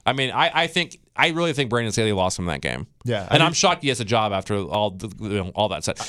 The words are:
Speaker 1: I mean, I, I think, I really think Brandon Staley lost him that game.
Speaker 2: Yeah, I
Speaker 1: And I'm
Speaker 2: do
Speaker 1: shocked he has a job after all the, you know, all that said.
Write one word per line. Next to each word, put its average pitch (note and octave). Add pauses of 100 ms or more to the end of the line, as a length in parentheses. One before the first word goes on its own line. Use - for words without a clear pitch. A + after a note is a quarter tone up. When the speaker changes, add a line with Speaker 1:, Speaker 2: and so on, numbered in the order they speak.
Speaker 1:
I B2
mean, C3
I, D3 (140)
I E3
think, E3 (180)
I D3+
really E3
think B2+
Brandon A#2
Staley A2
lost F#2
him F2+
that D2
game. C2 (180)
Speaker 2:
Yeah, G#2
I A#2+
Speaker 1:
And D#3+
I'm E3+
Speaker 2:
do D#3+
Speaker 1:
shocked F3
he C#3
has A#2+
a A#2
job G#2+
after G2
all G2+
the, F#2+ (120)
you G#2
know, F2+
all G#2
that E2+
said. -